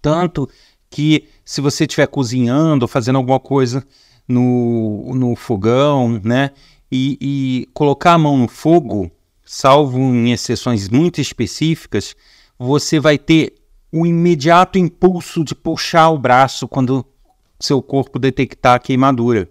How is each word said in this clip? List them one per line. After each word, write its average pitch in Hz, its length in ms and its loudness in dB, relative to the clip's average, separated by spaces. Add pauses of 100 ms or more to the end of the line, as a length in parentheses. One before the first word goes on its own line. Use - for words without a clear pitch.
Tanto 156 480 -2 (400)
que, 151 400 0 (160)
se - 160 -8
você 147 240 -2
estiver 139 220 0
cozinhando 127 760 0
ou 120 60 -4
fazendo 127 260 -2
alguma 131 240 0
coisa 127 480 -2 (400)
no, 120 880 -2
no 123 220 -2
fogão, 120 840 0
né, 127 300 -2 (400)
e, 131 300 -4
e 131 520 -4
colocar 147 420 2
a - 20 4
mão 147 200 2
no 120 120 2
fogo, 110 600 0 (360)
salvo 135 540 2
em 123 340 2
exceções 110 560 -4
muito 156 320 0
específicas, - 920 -4 (460)
você 143 400 0
vai 147 180 2
ter 160 360 0 (380)
o 165 140 -2
imediato 170 720 2
impulso 175 640 0
de - 140 -6
puxar 165 540 2
o 160 80 0
braço 127 500 2
quando 131 380 -2 (520)
seu 135 240 -2
corpo - 380 -4
detectar 127 560 0
a 123 40 -2
queimadura 123 720 0